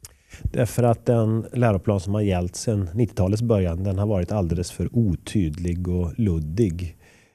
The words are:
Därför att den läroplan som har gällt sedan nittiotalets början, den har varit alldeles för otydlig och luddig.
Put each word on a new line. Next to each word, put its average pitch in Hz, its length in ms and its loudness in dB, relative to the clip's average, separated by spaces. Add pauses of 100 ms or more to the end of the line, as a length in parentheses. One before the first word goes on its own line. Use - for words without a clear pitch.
(420)
Därför - 400 0
att 117 240 2
den 113 460 2
läroplan 104 480 2
som 98 140 -4
har 107 60 0
gällt 90 360 0
sedan 101 380 -2
nittiotalets 104 480 0
början, 95 420 2
den 98 140 -2
har 104 80 0
varit 98 260 0
alldeles 87 380 -2
för 87 220 -4
otydlig 87 960 -2
och 90 300 -2
luddig. 85 760 -2 (380)